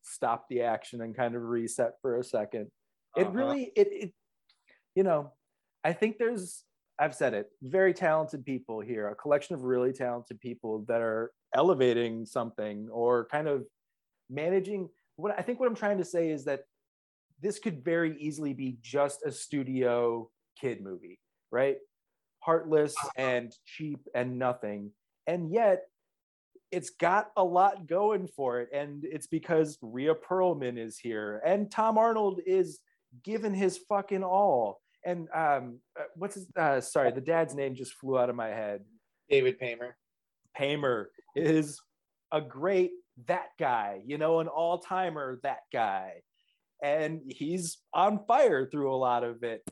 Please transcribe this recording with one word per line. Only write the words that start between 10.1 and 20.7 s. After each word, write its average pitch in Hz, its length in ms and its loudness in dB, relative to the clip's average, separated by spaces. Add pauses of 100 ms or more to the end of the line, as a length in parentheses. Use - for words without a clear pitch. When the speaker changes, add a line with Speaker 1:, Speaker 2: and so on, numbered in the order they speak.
Speaker 1:
people 110 480 -8
that 117 140 0
are 113 300 -2 (220)
elevating 120 720 2
something 107 640 -6
or 117 360 2
kind 151 220 -4
of 139 180 -2 (640)
managing. 185 600 -2 (260)
What 202 220 -4
I 185 40 -2
think 247 180 -4
what 254 80 2
I'm 226 80 0
trying 208 240 0
to 170 60 -2
say 170 240 0
is 143 160 -4
that 139 160 -2 (800)
this 202 180 -2
could 156 240 -6
very 165 360 0
easily 151 340 -4
be 127 280 -6
just 143 440 0
a 147 60 -4
studio 123 1000 0 (300)
kid 117 220 -6